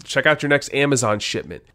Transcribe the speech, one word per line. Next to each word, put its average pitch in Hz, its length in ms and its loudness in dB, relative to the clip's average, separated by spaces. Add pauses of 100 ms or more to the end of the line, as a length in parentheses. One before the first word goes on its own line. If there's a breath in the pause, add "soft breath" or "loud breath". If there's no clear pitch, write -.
check - 240 -2
out 151 160 2
your 147 80 0
next 143 240 0
Amazon 123 460 2
shipment. - 420 -8 (120)